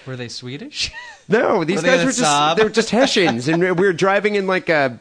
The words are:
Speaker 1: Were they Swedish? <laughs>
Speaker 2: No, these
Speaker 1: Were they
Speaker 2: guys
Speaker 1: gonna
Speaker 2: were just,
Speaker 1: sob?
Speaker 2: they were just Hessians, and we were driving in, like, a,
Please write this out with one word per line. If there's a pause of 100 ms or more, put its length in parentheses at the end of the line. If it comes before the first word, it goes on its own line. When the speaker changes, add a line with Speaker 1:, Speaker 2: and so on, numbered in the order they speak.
Speaker 1:
Were
they
Swedish?
<laughs> (260)
Speaker 2:
No,
these
Speaker 1:
Were
they
Speaker 2:
guys
Speaker 1:
gonna
Speaker 2:
were
just,
Speaker 1:
sob?
Speaker 2:
they
were
just
Hessians,
and
we
were
driving
in,
like,
a,